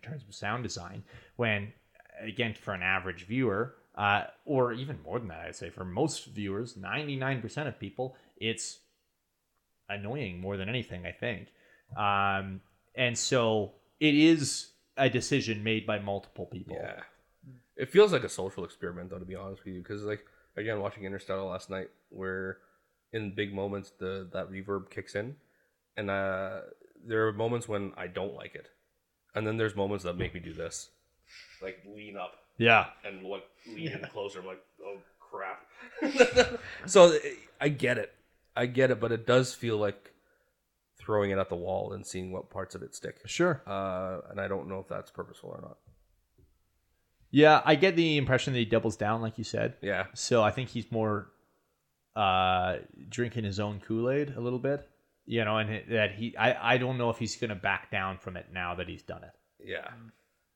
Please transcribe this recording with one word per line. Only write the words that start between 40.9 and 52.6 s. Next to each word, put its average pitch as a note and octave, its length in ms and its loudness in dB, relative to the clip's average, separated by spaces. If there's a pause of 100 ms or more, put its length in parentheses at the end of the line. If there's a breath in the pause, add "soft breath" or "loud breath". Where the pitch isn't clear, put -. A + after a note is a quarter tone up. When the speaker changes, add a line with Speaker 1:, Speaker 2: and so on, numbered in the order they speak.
Speaker 2:
throwing G#2 340 2
it G2 80 0
at F#2+ 100 2
the F2+ 80 -4
wall F#2+ 360 -2
and G2 120 -10
seeing F#2 280 -8
what - 180 -8
parts F#2+ 240 -8
of F#2 80 -12
it - 140 -14
stick. - 300 -12
Speaker 1:
Sure. E3 380 2
Speaker 2:
Uh, F#2+ 560 -4 (100)
and G2+ 100 -6
I G2 80 -2
don't F#2+ 200 -4
know F#2+ 120 -6
if - 80 -14
that's - 240 -8
purposeful - 380 -12
or - 120 -12
not. - 160 -16 (1500)
Speaker 1:
Yeah, D3 340 10
I D#3 100 8
get F3 200 6
the D#3+ 220 4
impression C3 380 2
that B2 40 2
he A#2 60 4
doubles A2 320 2
down, A2 240 0
like A2 180 -6
you A2 60 -6
said. A2+ 380 -2
Speaker 2:
Yeah. F#2+ 320 -2
Speaker 1:
So A#2 280 4
I G#2+ 80 6
think B2+ 200 -4
he's A#2 200 -6
more, G#2+ 400 -2 (880)
uh, F#2 640 4 (300)